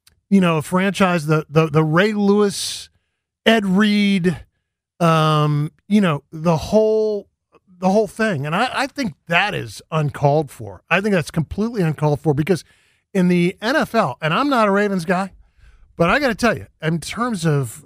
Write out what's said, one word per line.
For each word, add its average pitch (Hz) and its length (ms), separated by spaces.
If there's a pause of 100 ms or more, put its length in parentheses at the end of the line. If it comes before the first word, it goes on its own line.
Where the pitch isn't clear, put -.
(300)
you 196 100
know, 170 180
a 147 40
franchise, 180 640
the, 156 220
the, 160 200
the 156 160
Ray 175 280
Lewis, 208 760 (560)
Ed 226 220
Reed, 196 800 (560)
um, 156 720 (160)
you 208 120
know, 160 300
the 160 260
whole, 214 720 (500)
the 180 120
whole 214 160
thing. 185 400
And 151 80
I, 240 180
I 240 140
think 262 280 (120)
that 180 280
is 120 360
uncalled 147 600
for. 98 380
I 175 120
think 202 140
that's 170 160
completely 208 520
uncalled 151 380
for 160 120
because 156 320 (480)
in 180 160
the 180 320
N 233 160
F 262 180
L, 180 280
and 156 100
I'm 247 160
not 233 200
a - 20
Ravens 196 340
guy, 185 280 (640)
but 170 120
I 220 120
gotta 262 140
tell 214 220
you, 107 100 (140)
in 160 200
terms 214 440
of, 143 420